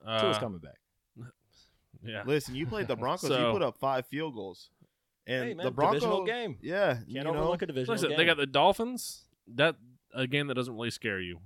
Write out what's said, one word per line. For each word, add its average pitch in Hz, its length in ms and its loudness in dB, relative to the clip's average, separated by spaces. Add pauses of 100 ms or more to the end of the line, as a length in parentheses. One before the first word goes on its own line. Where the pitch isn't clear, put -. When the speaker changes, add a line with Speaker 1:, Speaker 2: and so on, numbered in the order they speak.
Speaker 1:
Tua's 110 320 2
Speaker 2:
Uh, 107 40 0
Speaker 1:
coming 98 200 -6
back. 71 180 -20 (380)
Speaker 2:
<laughs> 117 100 -14 (800)
Yeah. 107 200 -10
Speaker 3:
Listen, 135 300 -2
you 147 120 -6
played 208 200 -4
the 127 100 0
Speaker 2:
<laughs> - 0 -
Speaker 3:
Broncos. 143 340 -2
You 135 60 2
Speaker 2:
So 120 160 4
Speaker 3:
put 101 100 2
up 120 160 -2
five 135 280 0
field 147 280 -6
goals. 95 360 -12 (580)
And 131 160 0
Speaker 1:
Hey, 240 60 -4
Speaker 3:
the 196 60 -6
Speaker 1:
man, 165 180 -2
divisional 156 420 4
Speaker 3:
Bronco 185 80 0
Speaker 1:
game. 220 380 -4
Speaker 3:
Yeah, 175 320 2
Speaker 1:
Can't 117 140 -8
Speaker 3:
you 135 140 -6
know. 156 80 -2
Speaker 1:
overlook 165 320 0
a 185 40 -4
divisional 131 280 -2
Speaker 2:
Listen, 170 140 2
Speaker 1:
game. 151 100 0
Speaker 2:
they 165 60 6
got 170 140 6
the 139 80 2
Dolphins. 196 800 2 (300)
That, 151 220 4 (380)
a 127 120 -2
game 143 220 0
that 131 60 0
doesn't 123 200 -2
really 117 160 -4
scare 101 300 -2
you. 87 260 -8